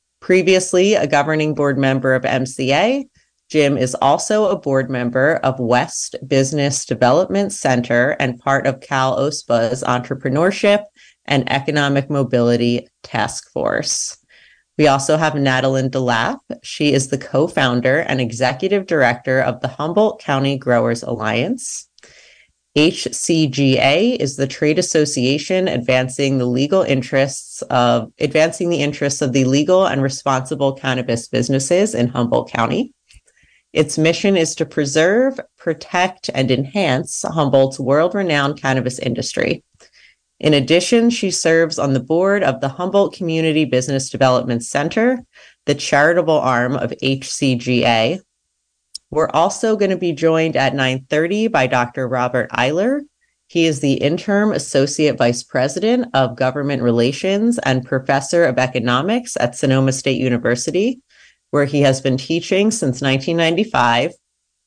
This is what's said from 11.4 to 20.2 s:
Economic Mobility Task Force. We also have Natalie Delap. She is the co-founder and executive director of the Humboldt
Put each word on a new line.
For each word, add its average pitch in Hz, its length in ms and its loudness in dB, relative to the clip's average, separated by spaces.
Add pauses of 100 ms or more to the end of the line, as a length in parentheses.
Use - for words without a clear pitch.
Economic 139 600 0
Mobility 120 760 0 (160)
Task - 480 -6
Force. - 640 -4 (640)
We 151 120 4
also 135 280 2
have 156 180 0
Natalie 131 540 0
Delap. 127 520 -2 (220)
She - 300 -2
is 135 160 0
the 135 80 -4
co-founder 135 840 0
and 131 200 -2
executive 131 640 -2
director 131 560 0
of 120 220 -2
the 131 60 -4
Humboldt 170 520 -2